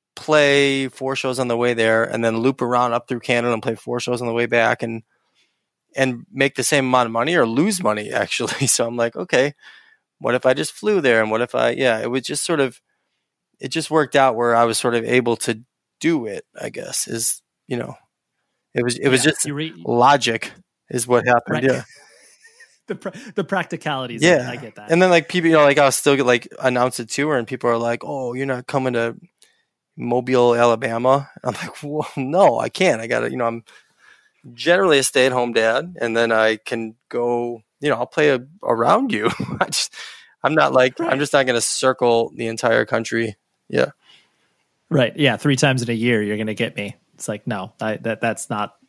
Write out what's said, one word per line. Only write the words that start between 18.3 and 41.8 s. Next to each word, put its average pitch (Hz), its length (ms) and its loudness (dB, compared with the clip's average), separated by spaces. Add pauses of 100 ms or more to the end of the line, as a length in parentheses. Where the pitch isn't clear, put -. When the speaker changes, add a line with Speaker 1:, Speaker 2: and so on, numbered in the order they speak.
Speaker 1:
it 123 100 -2
was, 120 140 -2
it 139 120 0
was 131 160 2
Speaker 2:
Yeah, 156 60 4
Speaker 1:
just - 140 -4
Speaker 2:
you 147 100 -8
re- 160 180 -8 (120)
Speaker 1:
logic 120 640 2 (380)
is 117 180 -4
what 120 200 2
happened. 123 280 2
Speaker 2:
Right. - 80 -2
Speaker 1:
Yeah. 123 240 0
Speaker 2:
<laughs> - 60 -20 (920)
The 196 80 -8
pra-, - 160 -14 (240)
the 196 80 -4
practicalities 139 800 -6
of 165 60 6
it, - 20 6 (120)
Speaker 1:
Yeah. 123 60 -8
Speaker 2:
I - 60 -8
get - 200 -16
that. - 140 -18
Speaker 1:
And 165 120 4
then, 185 80 6
like, 170 180 4
people, 170 220 2
you 160 80 6
know, 151 80 8
like, 139 120 6
I'll 139 140 6
still 139 240 4
get, 135 100 0
like, 123 220 2 (160)
announce 127 360 0
a 120 60 -8
tour 147 320 -2
and 117 80 -2
people 123 240 -2
are 117 80 2
like, 117 280 -2
"Oh, 131 260 -6
you're 131 140 -6
not 127 200 -6
coming 131 280 -2
to 117 240 -2 (800)
Mobile, 123 580 2
Alabama?" 120 760 2 (140)
I'm 123 100 -4
like, - 300 -12
"Well, 147 320 -6
no, 151 440 2
I 113 100 -4
can't. 143 320 0
I 117 60 -10
gotta, 117 220 -2
you 127 60 -8
know, 123 100 -2
I'm 117 200 -6 (880)
generally 160 460 4
a 131 40 2
stay-at-home 127 480 2
dad, 117 480 0
and 117 160 -2
then 117 160 2
I 110 240 4
can 113 400 -8 (140)
go, 120 520 -4 (200)
you 147 80 0
know, 120 80 2
I'll 123 100 -4
play 151 220 2
a-, 131 180 0 (160)
around 147 480 2
you." - 200 0 (140)
<laughs> - 140 -10
I - 60 0
just, - 280 -6 (480)
I'm 143 140 0
not 143 160 4
like, 131 260 4
Speaker 2:
Right. 330 140 -2
Speaker 1:
I'm 131 80 0
just 147 140 0
not 139 120 4
gonna 120 140 0
circle 120 800 0